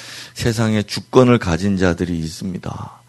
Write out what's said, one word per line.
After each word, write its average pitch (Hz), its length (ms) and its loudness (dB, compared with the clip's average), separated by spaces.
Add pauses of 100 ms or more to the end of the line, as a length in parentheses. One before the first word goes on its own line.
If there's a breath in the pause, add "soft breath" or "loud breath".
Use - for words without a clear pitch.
(340 loud breath)
세상에 110 480 0
주권을 123 560 4
가진 95 380 0
자들이 90 420 0
있습니다. - 760 -10 (160)